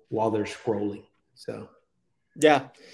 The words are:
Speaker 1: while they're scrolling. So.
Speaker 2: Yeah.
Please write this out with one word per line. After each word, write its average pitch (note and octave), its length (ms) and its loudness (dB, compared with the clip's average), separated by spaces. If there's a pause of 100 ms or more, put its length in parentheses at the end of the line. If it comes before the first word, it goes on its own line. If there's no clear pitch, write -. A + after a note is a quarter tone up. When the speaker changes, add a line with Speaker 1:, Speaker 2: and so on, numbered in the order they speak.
Speaker 1:
while A2 220 0
they're G#2+ 140 0
scrolling. G#2 600 -4 (300)
So. A2 340 -12 (680)
Speaker 2:
Yeah. D3 320 4 (260)